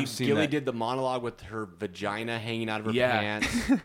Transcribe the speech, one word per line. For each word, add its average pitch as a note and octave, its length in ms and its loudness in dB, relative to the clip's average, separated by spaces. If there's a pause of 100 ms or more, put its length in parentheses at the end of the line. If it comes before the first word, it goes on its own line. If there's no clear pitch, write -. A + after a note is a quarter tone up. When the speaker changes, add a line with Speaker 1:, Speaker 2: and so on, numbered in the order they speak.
Speaker 1:
I've C3+ 60 -4
seen - 200 -2
Speaker 2:
Gilly - 140 4
Speaker 1:
that. D3 100 2
Speaker 2:
did D3 140 0
the C3 60 0
monologue B2+ 520 0
with A#2 180 -8
her A2 240 -6
vagina G2+ 720 -4
hanging A2+ 300 -2
out A2 100 0
of G#2+ 80 -6
her A2 60 2
Speaker 1:
Yeah. B2 260 4 (220)
Speaker 2:
pants. A#3 300 0 (140)